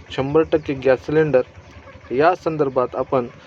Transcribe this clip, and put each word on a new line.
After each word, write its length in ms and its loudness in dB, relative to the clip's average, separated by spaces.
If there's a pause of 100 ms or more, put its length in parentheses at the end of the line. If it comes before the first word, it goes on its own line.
(100)
शंभर 320 0
टक्के 320 -2
गॅस 320 0
सिलेंडर. 360 2 (680)
या 240 2
संदर्भात 600 -2
आपण 300 -2 (200)